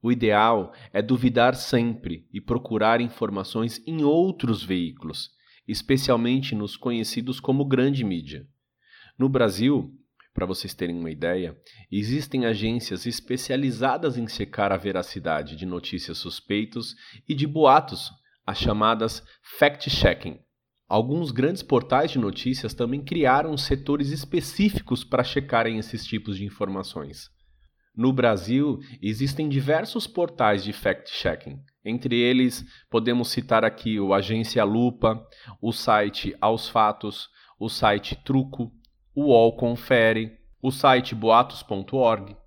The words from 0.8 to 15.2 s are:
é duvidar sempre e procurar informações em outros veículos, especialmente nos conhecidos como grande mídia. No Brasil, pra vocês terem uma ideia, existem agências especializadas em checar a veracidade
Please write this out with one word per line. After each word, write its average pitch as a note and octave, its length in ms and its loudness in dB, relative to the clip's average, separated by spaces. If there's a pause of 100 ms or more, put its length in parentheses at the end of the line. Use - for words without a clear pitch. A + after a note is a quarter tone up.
é G2+ 80 0
duvidar B2 540 2
sempre A#2 760 -2
e G2+ 80 -10
procurar A2+ 640 0
informações A2+ 880 -4
em D#3 180 -2
outros D3 580 2
veículos, F2 680 -6 (360)
especialmente B2+ 880 0
nos G#2 220 -6
conhecidos A#2+ 640 -4
como C#3 240 0
grande C3 400 2
mídia. D2+ 420 -6 (720)
No C3+ 120 2
Brasil, A#2 640 2 (400)
pra - 100 -2
vocês F#2 300 -6
terem F2 240 -6
uma E2 120 -6
ideia, E2 460 -2 (340)
existem B2 540 -2
agências A2 600 -2
especializadas B2+ 1120 -2
em A2+ 100 -4
checar G2+ 440 -2
a F#2+ 40 0
veracidade E2+ 800 -4